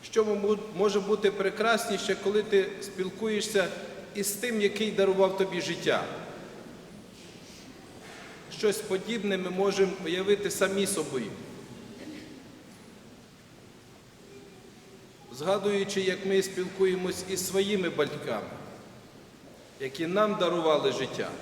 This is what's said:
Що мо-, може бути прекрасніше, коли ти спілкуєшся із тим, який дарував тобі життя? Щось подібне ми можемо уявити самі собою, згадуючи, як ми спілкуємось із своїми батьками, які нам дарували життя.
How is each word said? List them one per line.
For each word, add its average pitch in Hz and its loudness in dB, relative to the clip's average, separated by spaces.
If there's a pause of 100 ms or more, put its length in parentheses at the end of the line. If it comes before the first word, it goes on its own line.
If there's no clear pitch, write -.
Що 220 2
мо-, 202 2 (180)
може 202 4
бути 202 2
прекрасніше, 202 0
коли 208 4
ти 196 4 (120)
спілкуєшся 190 0 (480)
із 196 -2
тим, 226 0
який 202 2
дарував 190 4
тобі 185 0
життя? 147 0 (2500)
Щось 208 4
подібне 196 0
ми 185 -2
можемо 190 4 (140)
уявити 190 2
самі 196 2
собою, 135 -2 (4000)
згадуючи, 196 0
як 185 0
ми 190 4
спілкуємось 185 0
із 185 -2
своїми 190 2
батьками, 139 -2 (1300)
які 139 -4
нам 208 4
дарували 160 4
життя. 120 -2 (120)